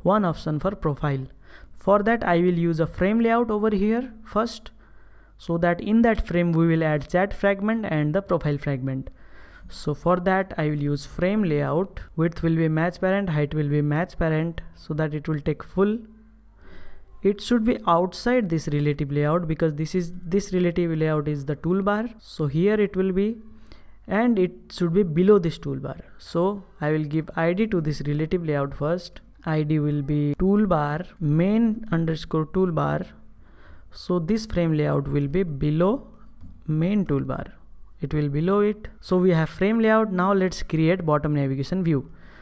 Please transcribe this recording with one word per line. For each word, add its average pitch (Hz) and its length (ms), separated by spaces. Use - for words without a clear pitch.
one 202 240
option 151 340
for 185 120
profile. 143 560
For 208 300
that 226 220
I 170 120
will 175 200
use 170 220
a 160 60
frame 196 340
layout 233 300
over 208 180
here 220 460
first, - 460
so 170 220
that 175 240
in 214 180
that 226 260
frame 175 260
we 165 140
will 165 160
add 151 280
chat 196 240
fragment 202 500
and 151 300
the 196 80
profile 151 340
fragment. 135 540
So - 240
for 170 280
that 190 360
I 151 140
will 147 120
use 143 220
frame 202 400
layout, 147 560
width 165 260
will 165 140
be 160 120
match 160 300
parent, 190 300
height 151 240
will 151 160
be 147 140
match 147 360
parent, 160 440
so - 200
that 156 180
it 151 160
will 156 120
take 147 220
full. 208 360
It 196 200
should 233 240
be 240 100
outside 190 640
this 160 200
relative 147 440
layout 151 340
because 156 280
this 156 200
is, 175 160
this 196 300
relative 175 420
layout 156 320
is 143 160
the 147 100
toolbar. 202 640
So - 280
here 180 340
it 202 160
will 190 160
be, 208 240
and 226 320
it 180 140
should 170 220
be 202 80
below 185 360
this 165 200
toolbar. 139 420
So 190 480
I 151 120
will 156 120
give 151 320
I 165 160
D 202 140
to 185 160
this 151 240
relative 156 400
layout 143 280
first. 165 460
I 156 200
D 151 160
will 147 200
be 147 380
toolbar, 180 680
main 202 720
underscore 160 540
toolbar. 151 600
So - 280
this 214 280
frame 170 260
layout 147 340
will 143 220
be 170 140
below 160 680
main 170 380
toolbar. 135 440
It 143 140
will 147 160
below 170 300
it. 208 280
So 185 160
we 180 140
have 160 180
frame 214 280
layout. 220 320
Now 185 220
let's 185 300
create 160 420
bottom 151 300
navigation 139 500
view. 147 260